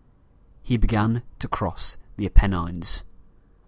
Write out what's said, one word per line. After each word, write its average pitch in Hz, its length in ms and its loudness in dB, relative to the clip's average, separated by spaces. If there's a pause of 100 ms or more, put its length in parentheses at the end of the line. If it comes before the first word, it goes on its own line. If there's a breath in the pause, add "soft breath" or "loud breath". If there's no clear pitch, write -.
(640)
He 123 140 0
began 110 460 2 (160)
to - 100 -8
cross - 480 -4 (200)
the 104 100 -2
Apennines, 87 800 2 (640)